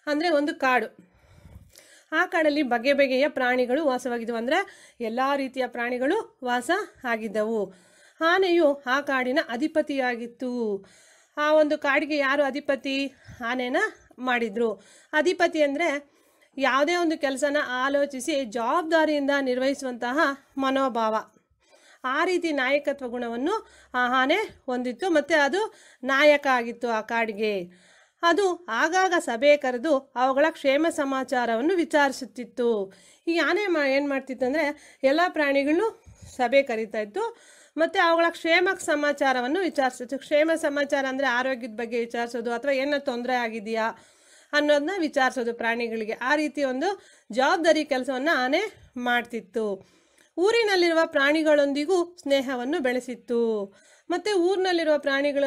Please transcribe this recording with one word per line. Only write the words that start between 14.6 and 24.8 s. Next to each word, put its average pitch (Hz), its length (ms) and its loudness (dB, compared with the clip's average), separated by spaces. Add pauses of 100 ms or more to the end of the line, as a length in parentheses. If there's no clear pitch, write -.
ಅಧಿಪತಿ 339 500 2
ಅಂದ್ರೆ 285 480 -2 (480)
ಯಾವುದೇ 269 380 2
ಒಂದು 330 240 0
ಕೆಲಸನ 277 360 -2 (120)
ಆಲೋಚಿಸಿ 269 760 -2
ಜವಾಬ್ದಾರಿಯಿಂದ 294 840 0 (100)
ನಿರ್ವಹಿಸುವಂತಹ 254 800 -2 (380)
ಮನೋಭಾವ, 262 600 0 (880)
ಆ 277 200 0
ರೀತಿ 349 280 0
ನಾಯಕತ್ವ 277 560 -2
ಗುಣವನ್ನು 247 460 -4 (400)
ಆ 247 280 2
ಆನೆ 294 140 2 (300)
ಹೊಂದಿತ್ತು. 247 440 -4